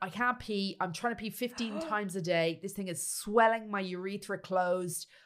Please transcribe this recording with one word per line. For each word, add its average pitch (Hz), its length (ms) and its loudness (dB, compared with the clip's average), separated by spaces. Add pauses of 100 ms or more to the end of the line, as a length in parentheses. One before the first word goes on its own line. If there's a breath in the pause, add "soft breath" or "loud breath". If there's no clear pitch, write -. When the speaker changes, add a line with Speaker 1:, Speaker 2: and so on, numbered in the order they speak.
Speaker 1:
"I 180 80 -4
can't 240 280 0
pee. 196 420 -2
I'm 180 120 0
trying 233 220 -2
to 226 60 -12
pee 214 100 -6
fifteen 233 500 -4
Speaker 2:
<gasps> 320 80 -4
Speaker 1:
times 208 280 -2
a 196 60 -2
day. 165 400 2
This 196 100 -6
thing 196 160 -6
is 165 180 -4
swelling 226 640 4
my 202 100 0
urethra 190 580 -4
closed. 180 680 0 (200 soft breath)